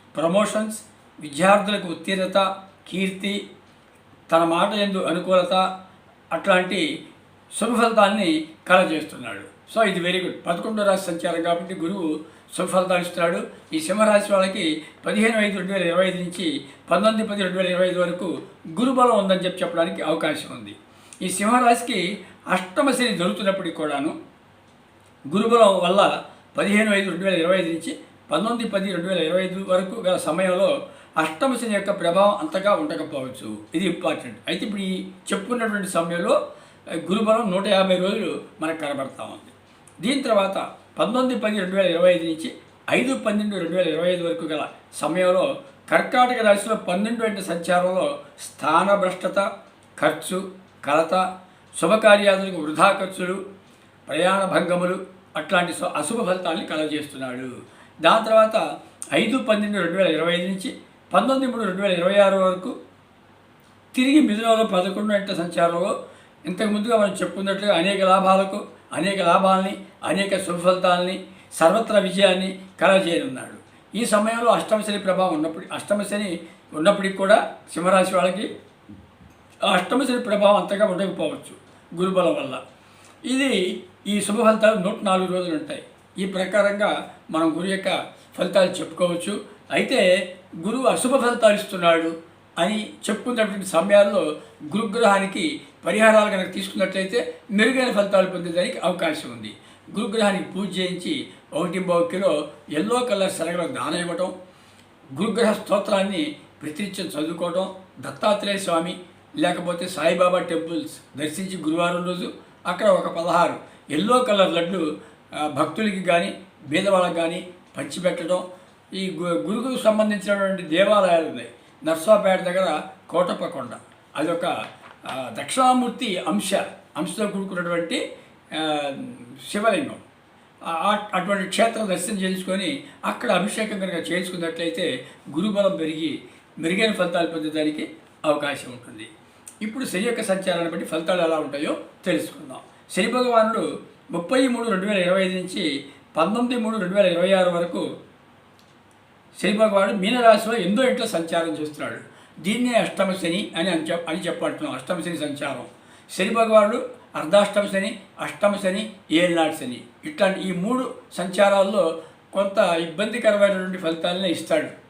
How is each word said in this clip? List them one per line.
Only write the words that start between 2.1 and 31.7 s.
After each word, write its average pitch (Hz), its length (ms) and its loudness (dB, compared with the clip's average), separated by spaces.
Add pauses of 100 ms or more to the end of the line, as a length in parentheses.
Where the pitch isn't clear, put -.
కీర్తి, 190 640 -4 (800)
తన 165 120 6
మాట 175 300 2
యందు 202 240 0
అనుకూలత, 185 800 2 (520)
అట్లాంటి 185 760 0 (540)
శుభ 233 220 0
ఫలితాన్ని 202 680 2 (200)
కలగజేస్తున్నాడు. 147 880 0 (220)
So 220 100 4
ఇది 180 120 0
very 180 220 0
good. - 240 -8
పదకొండో 208 380 -2
రాశి 190 220 2
సంచారం 170 360 -4
కాబట్టి 175 320 -2
గురువు 160 460 -4 (360)
శుభ 185 100 -2
ఫలితాలు 180 360 2
ఇస్తున్నాడు. 175 440 -2 (260)
ఈ 156 80 -2
సింహరాశి 208 520 2
వాళ్ళకి 190 500 0 (240)
పదిహేను 220 320 2
ఐదు 202 200 0
రెండు 180 140 -4
వేల 190 100 0
ఇరవై 175 260 2
ఐదు 175 100 -4
నుంచి 170 460 -4 (260)
పంతొమ్మిది 214 380 2
పది 202 140 -2
రెండు 180 140 -2
వేల 185 100 0
ఇరవై 180 220 2
ఐదు 175 120 -2
వరకు 175 420 -4 (260)
గురుబలం 247 500 4
ఉందని 190 220 2
చెప్పి 180 220 -4
చెప్పడానికి 170 400 -2
అవకాశం 156 560 -4
ఉంది. 104 180 -16 (460)
ఈ 185 60 -4
సింహరాశికి 214 920 2 (280)
అష్టమ 269 420 0
శని 233 260 0
జరుగుతున్నప్పటికీ 190 600 -2
కూడాను 147 440 -4 (1080)
గురుబలం 226 400 6
వల్ల 180 560 2 (340)
పదిహేను 208 360 2
ఐదు 196 160 0
రెండు 170 140 -6
వేల 190 100 2
ఇరవై 175 240 2
ఐదు 165 140 -2
నుంచి 170 240 -6 (340)
పంతొమ్మిది 214 400 -2
పది 196 220 -2
రెండు 175 160 -4
వేల 185 100 0
ఇరవై 170 260 0
ఐదు 185 240 -6
వరకు 185 320 0
గల 180 160 2
సమయంలో 180 720 0 (300)
అష్టమ 269 400 0
శని 226 180 -2